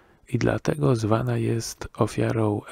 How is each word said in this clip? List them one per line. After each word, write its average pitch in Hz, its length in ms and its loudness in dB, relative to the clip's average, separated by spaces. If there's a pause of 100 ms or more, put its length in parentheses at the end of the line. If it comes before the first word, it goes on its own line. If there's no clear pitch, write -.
(280)
i 120 100 0
dlatego 120 580 2
zwana 117 400 0
jest 113 580 -4
ofiarą 110 680 0 (120)